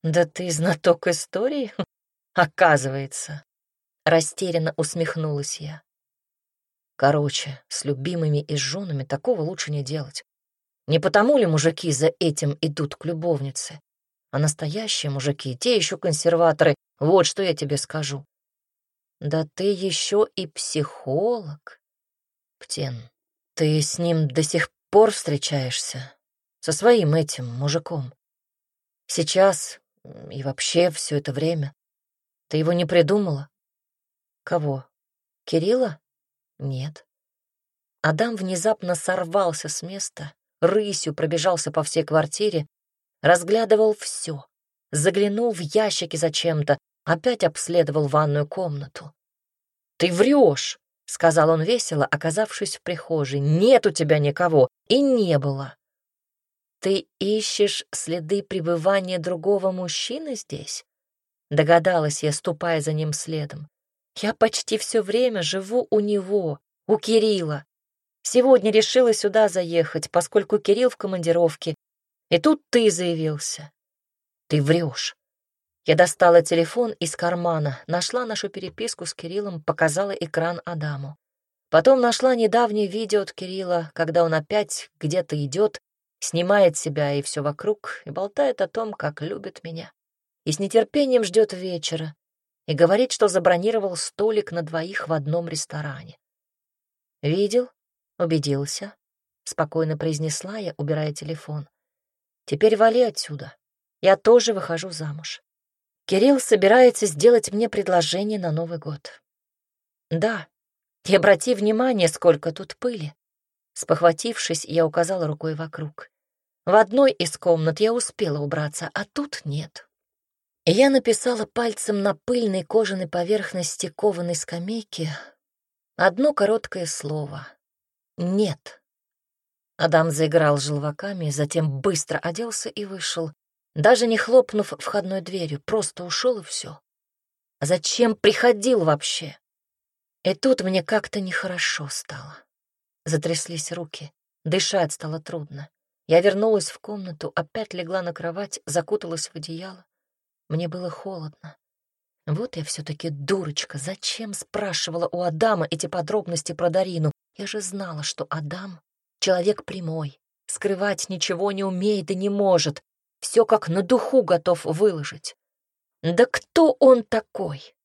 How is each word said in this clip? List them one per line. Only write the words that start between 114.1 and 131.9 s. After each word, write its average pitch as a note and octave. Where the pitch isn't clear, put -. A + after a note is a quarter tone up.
я E3
указала E3+
рукой D#3
вокруг. D#3
В F3+
одной A3
из -
комнат D#3+
я A3
успела F3+
убраться, D3+
а G3+
тут -
нет. D3+
И E3
я B3+
написала A#3+
пальцем A3
на G3+
пыльной G#3+
кожаной F#3+
поверхности F3+
кованой F3
скамейки E3+
одно G3
короткое G3+
слово: D3
"Нет". F#3
Адам D#3+
заиграл D3+
желваками, D3
затем D3
быстро F3